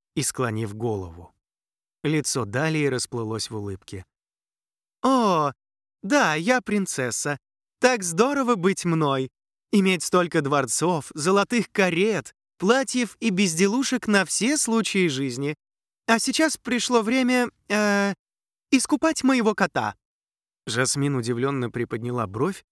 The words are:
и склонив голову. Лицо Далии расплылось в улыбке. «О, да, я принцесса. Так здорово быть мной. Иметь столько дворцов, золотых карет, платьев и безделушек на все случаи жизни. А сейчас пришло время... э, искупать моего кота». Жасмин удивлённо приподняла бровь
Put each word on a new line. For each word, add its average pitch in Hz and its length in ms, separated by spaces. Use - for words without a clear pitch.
и 151 80
склонив 113 520
голову. 95 600
Лицо 147 420
Далии 147 420
расплылось 117 640
в 113 60
улыбке. 98 480
«О, 196 500
да, 202 320
я 220 260
принцесса. 143 760
Так 247 220
здорово 240 520
быть 185 300
мной. 147 460
Иметь 190 320
столько 175 380
дворцов, 143 760
золотых 196 560
карет, 185 640
платьев 247 640
и 226 100
безделушек 196 760
на 202 180
все 262 320
случаи 220 520
жизни. 139 460
А 226 120
сейчас 302 380
пришло 240 460
время... 247 480
э, 202 460
искупать 302 520
моего 240 320
кота». 117 400
Жасмин 131 500
удивлённо 123 540
приподняла 117 560
бровь 123 460